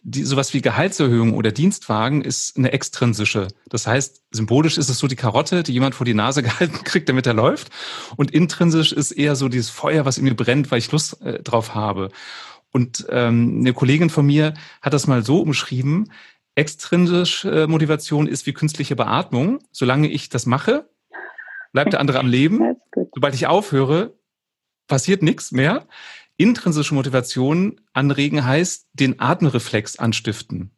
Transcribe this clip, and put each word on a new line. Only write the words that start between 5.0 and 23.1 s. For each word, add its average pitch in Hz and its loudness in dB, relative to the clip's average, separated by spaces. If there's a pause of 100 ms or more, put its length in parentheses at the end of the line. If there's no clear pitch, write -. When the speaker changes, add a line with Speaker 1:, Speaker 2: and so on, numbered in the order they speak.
Speaker 1:
die 123 -4
Karotte, 143 0
die 147 -4
jemand 131 0
vor - -4
die 120 0
Nase 123 0
<laughs> 117 0
gehalten - -2
kriegt, 160 -2
damit 131 2
er 120 2
läuft. 139 0 (460)
Und 143 2
intrinsisch 160 2
ist 147 -2
eher 143 0
so 131 -2
dieses 120 -2
Feuer, 151 0
was 131 0
in - -2
mir 131 4
brennt, 143 0
weil 123 2
ich - -4
Lust, - -2
äh, - -8
drauf 113 -2
habe. 98 -2 (640)
Und, 123 -2
ähm, 120 2
eine 127 2
Kollegin 151 2
von 151 2
mir 151 4 (260)
hat 139 -2
das 139 0
mal 127 2
so 135 2
umschrieben, 147 -2 (440)
extrinsische, 175 0
äh, - 0
Motivation 151 0
ist - -6
wie - -6
künstliche 147 -4
Beatmung. 135 0 (140)
Solange 135 2
ich - -6
das - -4
mache, 220 0 (840)
bleibt 151 2
der 139 0
andere 139 2
am 131 0
Leben. 151 2
Speaker 2:
Das 330 0
ist - -20
gut. - -4